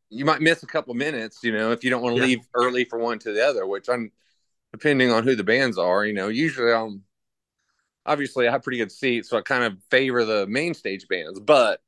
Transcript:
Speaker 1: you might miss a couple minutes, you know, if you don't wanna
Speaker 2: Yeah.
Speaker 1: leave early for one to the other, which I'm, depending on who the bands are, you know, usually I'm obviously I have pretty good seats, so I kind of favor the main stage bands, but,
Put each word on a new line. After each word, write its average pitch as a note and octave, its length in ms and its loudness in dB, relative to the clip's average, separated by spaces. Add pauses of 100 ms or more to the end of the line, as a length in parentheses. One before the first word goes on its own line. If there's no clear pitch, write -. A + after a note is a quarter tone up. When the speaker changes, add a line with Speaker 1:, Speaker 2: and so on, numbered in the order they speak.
Speaker 1:
you B2+ 160 -8
might D3 160 2
miss D#3+ 220 2
a C#3 40 -18
couple B2+ 280 -4
minutes, B2 480 -4
you A#2 100 0
know, A2 200 0
if A#2+ 120 -4
you B2+ 60 0
don't B2 120 0
wanna B2 140 0
Speaker 2:
Yeah. B2+ 100 2
Speaker 1:
leave B2 140 2 (140)
early B2 300 2
for A#2 140 -6
one A#2 220 -2
to A2 120 -8
the G#2+ 120 2
other, A#2 220 0
which G2 220 -6
I'm, A#2+ 240 -4 (600)
depending B2+ 380 2
on A2+ 140 4
who C3 100 4
the G#2 100 -2
bands A#2 340 2
are, F#2 280 2
you G#2+ 80 -4
know, F#2+ 140 -4
usually B2 440 0
I'm A2 300 -2 (1040)
obviously C3+ 420 0
I A#2+ 40 2
have C#3 100 -2
pretty B2+ 160 -6
good G#2+ 140 -2
seats, A#2+ 380 -2
so A#2 80 0
I G2 40 -2
kind B2+ 220 0
of G2+ 140 -4 (120)
favor C3 340 2
the G#2+ 220 0
main C#3+ 280 -4
stage F#2+ 340 -10
bands, F2+ 320 -6
but, A2+ 480 4